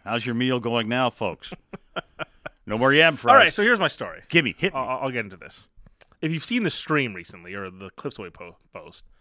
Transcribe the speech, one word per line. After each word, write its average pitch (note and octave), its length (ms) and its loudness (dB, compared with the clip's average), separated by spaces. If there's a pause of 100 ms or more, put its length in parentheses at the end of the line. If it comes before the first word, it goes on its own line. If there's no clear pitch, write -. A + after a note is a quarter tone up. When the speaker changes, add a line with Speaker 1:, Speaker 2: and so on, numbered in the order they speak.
Speaker 1:
How's A2+ 240 -4
your A#2+ 80 -2
meal B2+ 240 0
going A#2 300 -2
now, B2 220 2
folks? - 420 -6 (420)
Speaker 2:
<laughs> F3 80 -8 (680)
Speaker 1:
No G#2 80 -2
more C3 160 4
yam D#3 220 6
fries. - 180 2
Speaker 2:
All C4+ 60 10
right, F#3 160 6
so G#3 80 0
here's A3+ 160 4
my F3+ 80 2
story. E2+ 420 -8
Speaker 1:
Gimme, D#3 300 2
hit - 160 -2
me. C3+ 60 -2
Speaker 2:
I'll, B2+ 240 -2
I'll C3+ 80 0
get B2 120 -2
into F#2+ 120 -12
this, - 320 -18 (520)
if D#3+ 120 -2
you've D#3+ 120 -4
seen A#3+ 200 0
the E3 60 0
stream C3+ 440 -2
recently F2+ 400 -16
or G2 160 -8
the F#2 260 -16
clips - 220 -10
we F#2 120 -12
po-, F2 260 -18 (160)
post, D#2+ 320 -18 (160)